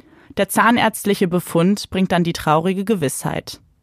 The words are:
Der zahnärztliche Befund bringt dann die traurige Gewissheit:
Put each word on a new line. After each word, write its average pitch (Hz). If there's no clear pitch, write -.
Der 202
zahnärztliche 214
Befund 175
bringt 185
dann 175
die 170
traurige 175
Gewissheit: -